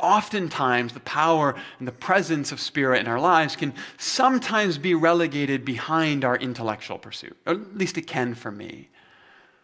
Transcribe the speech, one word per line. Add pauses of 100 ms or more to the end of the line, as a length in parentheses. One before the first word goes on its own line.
oftentimes
the
power (240)
and
the
presence
of
Spirit
in
our
lives
can (240)
sometimes
be
relegated
behind
our
intellectual
pursuit, (100)
or
at
least
it
can
for
me. (720)